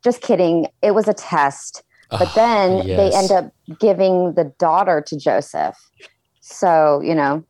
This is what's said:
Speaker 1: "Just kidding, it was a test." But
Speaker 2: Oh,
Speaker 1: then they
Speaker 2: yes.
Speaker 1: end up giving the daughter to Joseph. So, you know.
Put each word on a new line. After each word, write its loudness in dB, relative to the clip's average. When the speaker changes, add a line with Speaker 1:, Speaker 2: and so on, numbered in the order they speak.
Speaker 1:
"Just -2
kidding, 0
it 2
was 0
a 0
test." -4
But -2
Speaker 2:
Oh, -12
Speaker 1:
then 2
they 2
Speaker 2:
yes. 0
Speaker 1:
end 2
up 0
giving 2
the 0
daughter 2
to -10
Joseph. -4
So, 0
you -2
know. -2